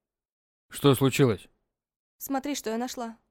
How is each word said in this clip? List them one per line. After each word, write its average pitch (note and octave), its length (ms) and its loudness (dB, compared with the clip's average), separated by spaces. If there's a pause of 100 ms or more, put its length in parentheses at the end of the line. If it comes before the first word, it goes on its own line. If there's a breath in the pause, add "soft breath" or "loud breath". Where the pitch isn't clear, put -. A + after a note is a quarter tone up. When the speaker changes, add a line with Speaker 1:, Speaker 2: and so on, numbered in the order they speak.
(680)
Speaker 1:
"Что - 240 4
случилось?" B2+ 560 2 (720)
Speaker 2:
"Смотри, C#4 340 -6
что - 160 -8
я A3+ 80 -4
нашла". A#3 400 -8 (140)